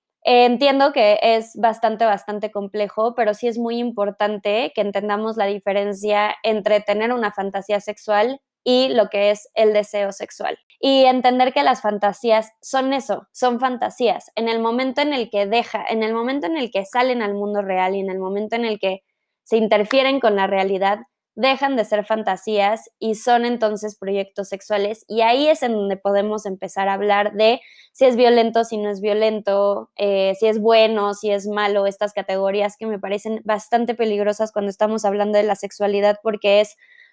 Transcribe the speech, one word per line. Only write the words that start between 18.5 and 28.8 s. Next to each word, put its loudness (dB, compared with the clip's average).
en -4
el -4
que -4
se -2
interfieren 2
con 2
la 2
realidad, 0
dejan 0
de 0
ser -2
fantasías -2
y -2
son 2
entonces -2
proyectos -6
sexuales. -4
Y 0
ahí 4
es 2
en -2
donde -2
podemos -2
empezar -4
a 0
hablar 0
de 2
si 2
es 4
violento, 4
si -6
no -2